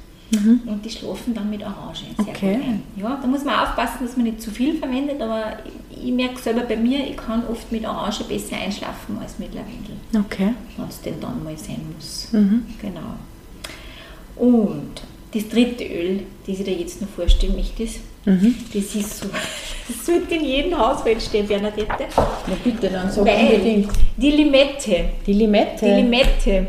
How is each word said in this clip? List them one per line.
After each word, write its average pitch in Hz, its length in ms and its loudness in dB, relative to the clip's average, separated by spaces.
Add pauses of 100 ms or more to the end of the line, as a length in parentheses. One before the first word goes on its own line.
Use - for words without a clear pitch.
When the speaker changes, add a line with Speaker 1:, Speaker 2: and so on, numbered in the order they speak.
(320)
Speaker 1:
Mhm. 220 340 4
Speaker 2:
Und 208 180 -6
die 220 60 -10
schlafen 226 440 -8
dann 208 140 -4
mit 208 140 -6
Orange - 380 -12 (160)
sehr 208 180 0
Speaker 1:
Okay. 196 220 0
Speaker 2:
gut 285 80 -2
ein. 233 180 -2 (140)
Ja, 226 260 -4
da 254 60 -2
muss 277 160 0
man 240 160 0
aufpassen, - 440 -2
dass 233 120 -6
man 240 100 2
nicht 220 160 -4
zu 220 80 -10
viel 247 260 0
verwendet, 277 460 -4
aber 220 420 -4
ich, - 440 -12
ich 247 40 0
merke 254 280 -2
selber 233 220 0
bei 220 140 -2
mir, 254 300 2
ich - 100 -8
kann 233 320 -4
oft 226 220 -8
mit 220 160 -4
Orange 196 380 -4
besser - 320 -6
einschlafen - 680 -8
als - 160 -12
mit - 160 -8
Lavendel. - 400 -12 (240)
Speaker 1:
Okay. 202 340 0 (240)
Speaker 2:
Wenn's 175 240 -10
denn 165 200 -8
dann 160 240 -8
mal 156 120 -10
sein 156 240 -10 (140)
muss. - 380 -12
Speaker 1:
Mhm. 214 340 4 (160)
Speaker 2:
Genau. - 320 -10 (1200)
Und 208 640 2 (320)
das 208 160 -4
dritte 240 360 0
Öl, 185 360 -2 (260)
das 190 120 -4
ich 196 60 -4
dir 185 100 -2
jetzt 170 260 -6
noch 196 80 -6
vorstellen 185 480 4
möchte, - 280 -4
ist, - 160 -8 (240)
Speaker 1:
Mhm. 196 320 6 (180)
Speaker 2:
das 202 220 -4
ist 202 240 -6
so, 202 80 -8 (300)
<laughs> - 300 -10
das - 160 -8
sollte 349 300 2
in 311 100 0
jedem 285 320 0
Haushalt 226 460 2
stehen, 202 240 0
Bernadette. 208 600 -2 (100)
Speaker 1:
Na - 480 0
bitte, 226 240 0
dann 185 220 -2
sag 208 140 2
Speaker 2:
Weil 214 200 6 (100)
Speaker 1:
unbedingt. 208 360 4 (260)
Speaker 2:
die 277 160 4
Limette. 269 720 4 (200)
Speaker 1:
Die 202 80 2
Limette? 214 540 4
Speaker 2:
Die 233 60 6 (100)
Limette 240 680 6